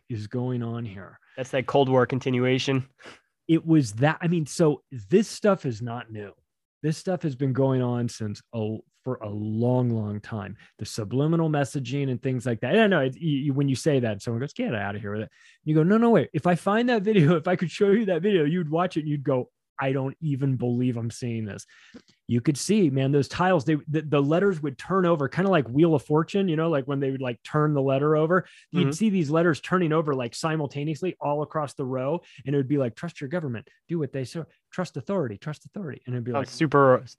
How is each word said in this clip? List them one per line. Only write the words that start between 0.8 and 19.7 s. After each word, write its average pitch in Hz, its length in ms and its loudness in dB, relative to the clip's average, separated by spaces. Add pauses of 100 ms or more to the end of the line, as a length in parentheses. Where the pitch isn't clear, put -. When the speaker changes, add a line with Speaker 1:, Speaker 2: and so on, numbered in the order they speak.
Speaker 1:
here?" 95 340 -14 (160)
Speaker 2:
That's 127 140 -8
that 135 160 -2
Cold 139 240 2
War 127 160 6
continuation. 127 800 0 (600)
Speaker 1:
It 160 180 2
was 151 280 4
that, 139 260 2
I 180 80 -4
mean, 165 180 0
so 151 380 2 (260)
this 196 200 4
stuff - 360 0
is 117 160 -4
not 117 300 -10
new. 104 220 -12 (500)
This 156 140 0
stuff 180 240 -4
has 156 120 -2
been 135 200 0
going 131 280 2
on 120 280 0
since 104 320 -8 (120)
a, 110 240 -4 (280)
for 127 180 -4
a 107 60 -8
long, 113 600 0
long 107 300 -4
time. 101 380 -10 (220)
The 104 60 -10
subliminal 147 640 -2
messaging 139 640 -4
and 120 100 -6
things 127 240 -4
like 120 140 -2
that. 123 120 -4
I 170 40 2
don't 220 140 4
know. 180 100 4
It, 131 160 0
you, 151 220 -2
you, 139 160 -2
when 139 160 0
you 131 80 0
say 139 240 2
that, 107 200 -4
someone 117 200 -4
goes, 143 100 -8
"Get 233 240 -4
out 101 200 -4
of 101 60 -10
here 101 120 -8
with 107 80 -6
it." - 100 -10 (320)
You 151 120 0
go, 156 80 6
"No, 202 140 4
no, 233 120 4
wait. 190 240 4
If 156 120 -2
I 175 100 4
find 220 340 0
that 226 140 2
video, 180 320 4
<laughs> 156 60 0
if 151 60 -4
I 180 80 2
could 170 160 -4
show 202 200 2
you 214 160 2
that 170 140 0
video, 190 220 2
you'd 160 260 0
watch 170 280 0
it 160 40 -2
and 156 80 -4
you'd 147 140 -2
go, 131 260 0 (300)